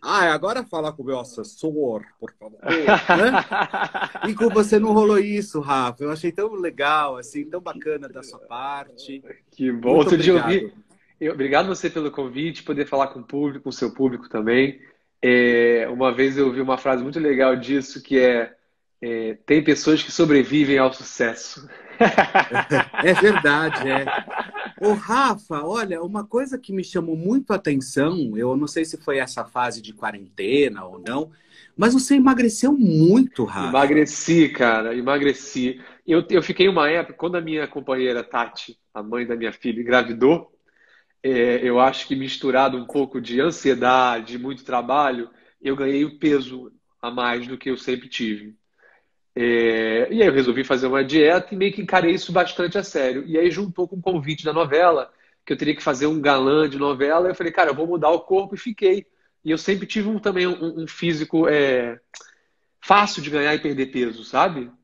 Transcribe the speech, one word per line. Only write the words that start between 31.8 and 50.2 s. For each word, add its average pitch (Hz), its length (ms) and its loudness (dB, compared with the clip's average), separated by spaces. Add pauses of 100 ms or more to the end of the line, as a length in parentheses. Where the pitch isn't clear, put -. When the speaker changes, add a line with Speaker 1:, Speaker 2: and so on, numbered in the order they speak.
Speaker 1:
você 262 220 2
emagreceu 254 600 2
muito, 180 680 4
Rafa. 98 240 -6
Speaker 2:
Emagreci, 147 800 4
cara, 113 460 0
emagreci. 127 840 -2 (260)
Eu, 165 240 2
eu 175 120 4
fiquei 185 260 2
uma 165 220 2
época, 165 240 -2
quando 175 220 -6
a 175 40 -2
minha 156 280 -4
companheira 127 560 -2
Tati, - 540 -6 (140)
a 107 100 -12
mãe 117 240 -6
da 120 100 -6
minha 113 160 -6
filha, 117 280 -6
engravidou, 120 720 2 (680)
é, 123 440 0
eu 123 140 2
acho 131 260 2
que 135 100 -4
misturado 131 600 0
um 123 100 -8
pouco 135 340 -4
de 120 200 -4
ansiedade, 123 1000 0
muito 131 260 -10
trabalho, 127 640 -2 (300)
eu 135 160 -2
ganhei 139 280 0
o 151 140 -10
peso 127 540 -2 (280)
a 117 100 -8
mais 120 360 -4
do 127 120 -10
que 135 120 -6
eu 127 60 -2
sempre 123 320 -6
tive. 107 480 -8 (800)
É, 117 760 2
e 226 100 4